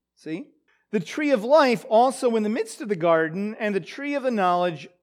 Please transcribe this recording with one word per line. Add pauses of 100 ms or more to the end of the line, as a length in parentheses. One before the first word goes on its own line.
(140)
See? (460)
The
tree
of
life
also
in
the
midst
of
the
garden,
and
the
tree
of
the
knowledge (140)